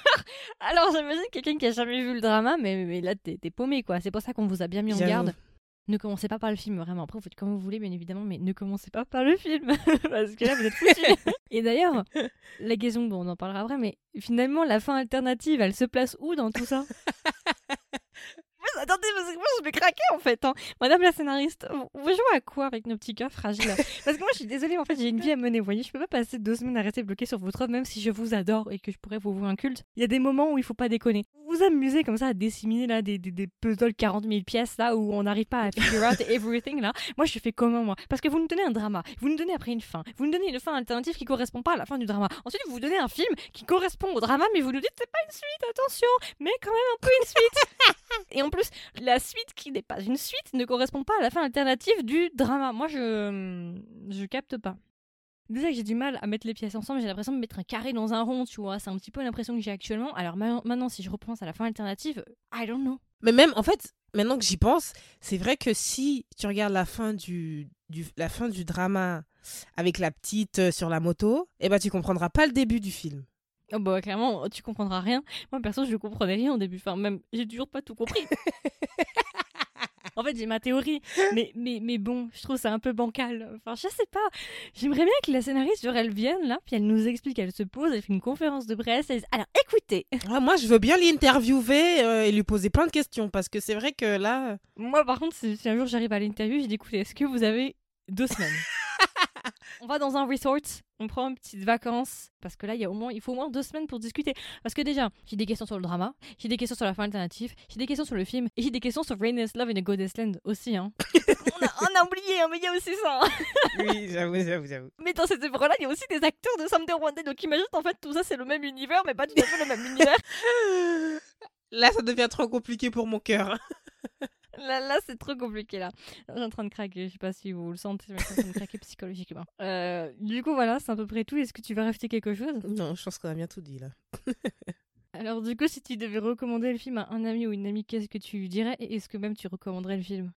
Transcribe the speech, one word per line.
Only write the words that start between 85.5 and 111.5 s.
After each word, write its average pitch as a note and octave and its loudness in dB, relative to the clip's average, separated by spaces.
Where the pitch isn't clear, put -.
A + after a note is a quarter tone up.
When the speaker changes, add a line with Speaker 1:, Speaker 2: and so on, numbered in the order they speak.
Speaker 1:
genre, A#3+ -2
elle A3+ 2
vienne, C#4 0
là, B3 0
puis A#3 -2
elle G#3 4
nous A3 6
explique, B3 -2
elle F#3 -2
se G#3 -4
pose, C#4+ 0
elle G#3+ 0
fait G3+ -2
une F#3+ 2
conférence C#4 -2
de A3 -2
presse, A#3+ 0
elle B3 0
dit, « - -6
Alors, G#3 -2
écoutez. » - 2
Speaker 2:
Ouais, B3+ 2
moi, C#4 6
je C4 2
veux A3+ 10
bien B3 6
l'interviewer, C#4 6
euh, A3+ 4
et G#3 6
lui G#3 4
poser G#3 2
plein D4+ 6
de E4 2
questions, A#3+ 0
parce F#3+ -2
que G#3+ -6
c'est A3 -2
vrai C4 0
que B3 -2
là, A#3+ 0
euh, G3+ -6
Speaker 1:
Moi, C4 4
par B3+ 0
contre, D#4+ -2
si, G#3+ -2
si - -6
un A3 4
jour B3+ 2
j'arrive A#3 0
à G#3 2
l'interview, G#3+ 0
je C4 -2
dis, « G#3 -2
Écoutez, G#3+ -4
est-ce G#3 -6
que C#4+ 0
vous B3 0
avez A#3 2
deux G3 0
semaines ? E3 -2
Speaker 2:
<laughs> D#3 -2
Speaker 1:
On A#3+ -14
va C#4+ -2
dans C#4 0
un C#4 2
resort, C4+ 2
on A3 -6
prend C4 -4
une C4 -6
petite G3 -14
vacance, A#3 -2
parce E3+ -14
que - -12
là, G#3+ -4
il A#3 -6
y G#3 -2
a F#3 -2
au F#3 -4
moins, A3+ -6
il G#3 -8
faut B3+ -6
au - -6
moins C4 -4
deux C4 -4
semaines D#4 -6
pour B3 -8
discuter. » A3+ -4
Parce A3+ -6
que D4 -2
déjà, C4+ 0
j'ai - -10
des G3 0
questions G#3+ -4
sur G#3+ -8
le F#3 -6
drama, F3+ -2
j'ai - -8
des A#3 0
questions A#3+ -4
sur A#3+ -2
la F#3+ 0
fin G#3 -4
alternative, G#3 -6
j'ai - -18
des B3 -4
questions D4 -2
sur B3+ -6
le F#3+ 0
film, B3 -2
et A#3+ -2
j'ai B3+ 0
des B3 -2
questions B3+ -2
sur G#3+ -6
Rain A#3 0
is A3+ -2
Love A#3+ -2
in G#3+ -2
a F#3+ 0
Goddess F#3+ -2
Land A3 -2
aussi, G#3+ -2
hein. F#3+ -6
Speaker 2:
<laughs> - 6